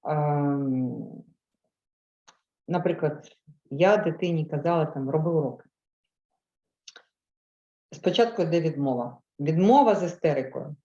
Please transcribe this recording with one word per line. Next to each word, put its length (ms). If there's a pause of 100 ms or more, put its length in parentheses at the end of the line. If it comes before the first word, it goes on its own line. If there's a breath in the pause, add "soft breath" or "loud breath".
Ем, 1160 (1400)
наприклад, 600 (420)
я 260
дитині 500
казала, 400
там, 240
«Роби 200
уроки». 340 (2250)
Спочатку 500
йде 180
відмова. 580 (200)
Відмова 560
з 80
істерикою. 840